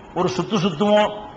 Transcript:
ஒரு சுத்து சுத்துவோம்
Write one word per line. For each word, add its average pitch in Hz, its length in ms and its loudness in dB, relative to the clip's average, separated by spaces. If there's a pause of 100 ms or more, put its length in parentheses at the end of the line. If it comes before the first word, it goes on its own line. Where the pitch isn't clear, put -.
(140)
ஒரு 175 240 0
சுத்து 175 160 -2
சுத்துவோம் 208 640 2 (200)